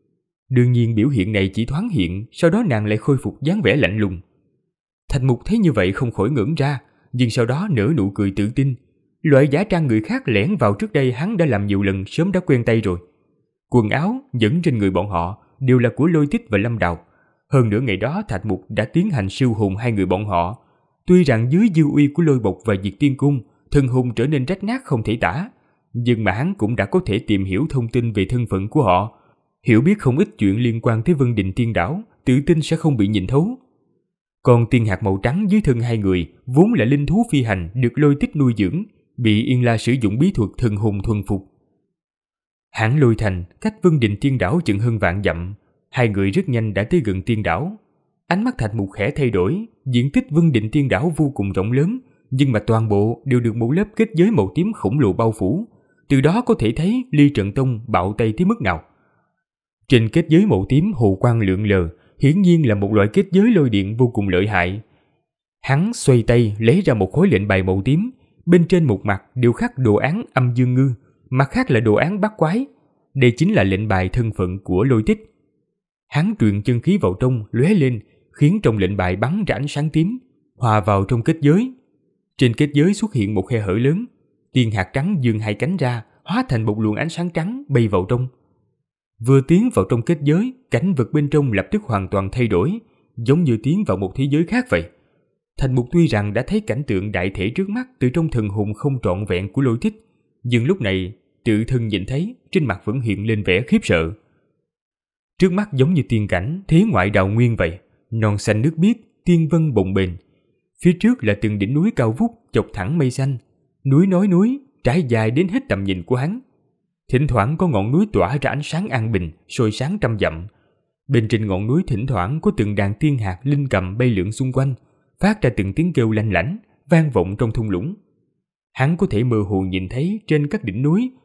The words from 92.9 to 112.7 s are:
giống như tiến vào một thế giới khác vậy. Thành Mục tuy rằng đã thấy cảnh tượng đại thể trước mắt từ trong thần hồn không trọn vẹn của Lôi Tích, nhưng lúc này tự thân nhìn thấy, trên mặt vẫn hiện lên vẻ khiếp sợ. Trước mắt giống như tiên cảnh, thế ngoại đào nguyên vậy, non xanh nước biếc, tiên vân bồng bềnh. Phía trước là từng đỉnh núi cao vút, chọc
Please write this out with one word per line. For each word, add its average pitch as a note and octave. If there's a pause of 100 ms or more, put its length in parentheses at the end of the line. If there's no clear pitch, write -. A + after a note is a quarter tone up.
giống C3+
như A#2+
tiến F3+
vào F#2
một F#2+
thế C3
giới D#3
khác B3
vậy. E2+ (680)
Thành C3
Mục B2
tuy E3+
rằng G#2
đã A#2
thấy G#3+
cảnh D3
tượng G#2
đại F#2+
thể G2
trước F#3+
mắt B3 (120)
từ B2
trong D#3+
thần G#2+
hồn G#2
không C3+
trọn G2
vẹn F#2+
của C3+
Lôi B2
Tích, G#3+ (380)
nhưng A#2+
lúc F#3
này F#2+ (300)
tự A2
thân A#2
nhìn G2
thấy, F3 (160)
trên E3+
mặt F#2+
vẫn B2
hiện G#2
lên G#2+
vẻ F#2+
khiếp G#3+
sợ. E2 (1300)
Trước F#3
mắt G3+
giống C3+
như D3+
tiên G#2+
cảnh, G#2+
thế E3
ngoại G#2+
đào G2
nguyên A2+
vậy, F2 (320)
non A2
xanh G#2+
nước D#3+
biếc, G#3 (300)
tiên E3
vân D#3+
bồng F#2+
bềnh. F#2+ (760)
Phía F3+
trước B3
là G#2
từng G#2
đỉnh G2+
núi F3
cao A2+
vút, A3+ (200)
chọc A2